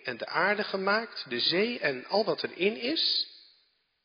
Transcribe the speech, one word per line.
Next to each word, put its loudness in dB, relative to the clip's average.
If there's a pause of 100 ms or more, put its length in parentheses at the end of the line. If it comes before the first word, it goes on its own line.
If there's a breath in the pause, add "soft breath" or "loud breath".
en -6
de -6
aarde 2
gemaakt, -2
de -2
zee 2
en -2
al 2
wat -2
erin 0
is, 0 (720)